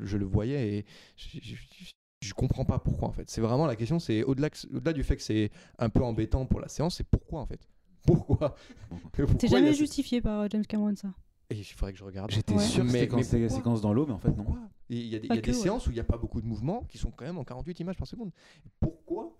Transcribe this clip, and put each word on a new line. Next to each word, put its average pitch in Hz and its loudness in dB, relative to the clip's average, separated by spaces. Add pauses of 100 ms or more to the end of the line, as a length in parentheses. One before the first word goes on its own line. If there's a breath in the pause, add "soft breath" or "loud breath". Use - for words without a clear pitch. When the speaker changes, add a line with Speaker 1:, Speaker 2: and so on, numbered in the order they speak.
Speaker 1:
je 104 -2
le 101 0
voyais 104 0
et 107 -6 (320 loud breath)
je, - -14
je, 117 -12
je, - -18 (300)
je 101 -8
comprends 131 0
pas 131 2
pourquoi, - 0
en - -4
fait. - -8
C'est - -4
vraiment 123 2
la 120 0
question, 117 -2
c'est 110 0
au-delà 135 0
que, - -10 (160)
au-delà 135 0
du 135 0
fait 139 2
que - -14
c'est 107 0 (260 soft breath)
un 117 0
peu - 4
embêtant 120 0
pour - -10
la - -10
séance, 160 -2
c'est - -6
pourquoi, - -2
en 107 -8
fait. - -12 (380)
Pourquoi ? 151 4 (200 loud breath)
<laughs> - -18
Pourquoi - 0
Speaker 2:
C'est 247 4
Speaker 1:
il - 6
y 240 8
a 254 8
Speaker 2:
jamais 294 8
Speaker 1:
ce 285 2
Speaker 2:
justifié 269 0
par, 214 0
euh, 208 0
James 214 0
Cameron, 208 0
ça. 196 -8 (420)
Speaker 1:
Et 107 -2
il 104 -6
faudrait - -4
que 92 -16
je 98 -16
regarde. 95 -6
Speaker 3:
J'étais 104 2
Speaker 2:
Ouais. 101 6
Speaker 3:
sûr 123 4
que - 2
Speaker 1:
Mais, 123 2
Speaker 3:
c'était 123 4
quand 120 2
Speaker 1:
mais 127 4
Speaker 3:
c'est 120 2
Speaker 1:
pourquoi ? 117 2
Speaker 3:
séquence 117 0
dans 104 4
l'eau, 139 4
mais 131 -2
en 90 -6
fait, - 4
non. 101 0
Speaker 1:
Pourquoi ? 240 -2 (280)
Et 120 -4
il 117 -4
y 107 -4
a 107 -6
des, 113 -8
Speaker 2:
Pas 120 2
Speaker 1:
il - 2
y - 0
a - -2
Speaker 2:
que, 113 0
Speaker 1:
des 127 2
Speaker 2:
ouais. 226 -2
Speaker 1:
séances 214 0
où - 2
il 120 -8
n'y 113 -2
a - -4
pas 120 0
beaucoup 113 -4
de 110 -6
mouvements 123 -4
qui - -18
sont - -4
quand - -14
même 175 -8
en 139 -8
quarante-huit 131 -10
images 180 -6
par 139 -8
seconde. 202 -10 (480 soft breath)
Pourquoi - -4